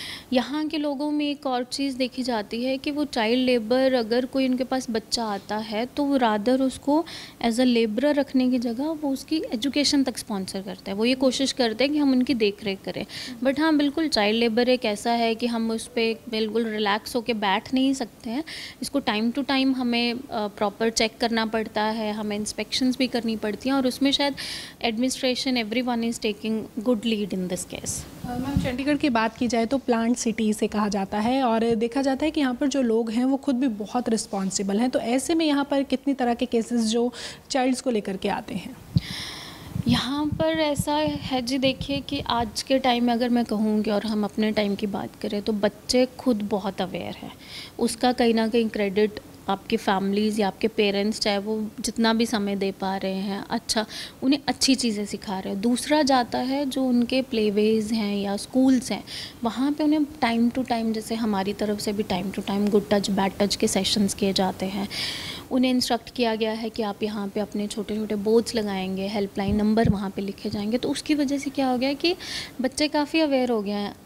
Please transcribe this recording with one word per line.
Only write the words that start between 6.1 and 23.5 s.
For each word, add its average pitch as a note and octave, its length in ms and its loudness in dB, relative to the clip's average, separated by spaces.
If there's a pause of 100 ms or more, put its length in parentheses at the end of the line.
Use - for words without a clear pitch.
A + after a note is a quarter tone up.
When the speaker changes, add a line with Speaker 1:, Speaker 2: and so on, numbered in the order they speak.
Speaker 1:
rather A#3 420 4
उसको C#4 440 2 (420)
as A3+ 80 2
a B3+ 100 4
laborer A#3+ 500 4
रखने C4+ 360 2
की B3+ 80 2
जगह A#3+ 260 -2
वो D4+ 260 -2
उसकी D#4 320 -2 (120)
education C4+ 500 2
तक B3+ 140 -2
sponsor F#3+ 440 -6
करते F#3+ 280 -10
हैं। G3 80 -4
वो A3 60 2
ये B3+ 100 4
कोशिश C4 380 2
करते A3+ 320 0
हैं C#4+ 80 2
कि D4+ 60 2
हम C#4+ 140 4
उनकी B3+ 220 2
देख G#3+ 300 0
रेख G3 200 -4
करें। F#3+ 220 -6 (380)
But C4+ 160 2
हाँ, D#4 160 4
बिल्कुल D4 320 2
child A3 320 2
labor A#3 280 2
एक B3+ 160 2
ऐसा G#3+ 260 -2
है A#3 240 2
कि A#3 120 -2
हम A3+ 240 -2
उस A3+ 240 -6
पे A3+ 240 0 (120)
बिल्कुल A3 360 0
relax G#3+ 500 0
होके A#3+ 180 0
बैठ G#3 400 0
नहीं C4 200 4
सकते A#3+ 360 -8
हैं। C#4 140 -4 (380)
इसको C4+ 180 -2
time A3+ 320 0
to C#4+ 60 -6
time C4+ 360 2
हमें, A#3+ 400 0
अ, - 40 -6 (140)
proper G#3 580 -2
check A3+ 300 0
करना A3+ 260 0
पड़ता A3 360 -2
है, G#3+ 300 -2
हमें G#3 240 -4
inspections A3 600 -2
भी C4 80 2
करनी A3+ 300 -2
पड़ती G#3+ 320 -4